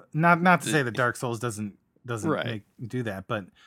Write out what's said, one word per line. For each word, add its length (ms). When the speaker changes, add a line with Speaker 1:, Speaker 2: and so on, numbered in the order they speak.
Speaker 1:
not, 280
not 200
to 80
say 100
that 60
Speaker 2:
The 60
Speaker 1:
Dark 240
Souls 240
doesn't, 360
doesn't 240
Speaker 2:
Right. 160
Speaker 1:
make, 180
do 180
that, 240
but, 180